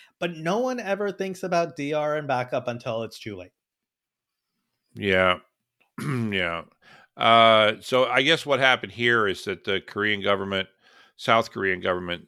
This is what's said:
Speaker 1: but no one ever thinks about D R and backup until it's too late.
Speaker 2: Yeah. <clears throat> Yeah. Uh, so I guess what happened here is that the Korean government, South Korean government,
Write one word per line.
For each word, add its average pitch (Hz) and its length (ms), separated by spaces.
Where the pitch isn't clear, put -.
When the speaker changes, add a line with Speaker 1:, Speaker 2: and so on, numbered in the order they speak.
Speaker 1:
but 175 180
no 165 220
one 247 200
ever 196 320
thinks 190 320
about 170 340
D 143 180
R 151 220
and 147 120
backup 123 400
until 117 360
it's - 140
too 104 180
late. 90 160
Speaker 2:
Yeah. 92 500
<clears throat> - 40
Yeah. 101 600
Uh, 113 600
so 127 260
I 123 160
guess 156 240
what 135 120
happened 123 340
here 117 360
is 87 160
that 95 200
the 95 180
Korean 104 400
government, 98 460
South 113 320
Korean 95 320
government, 90 460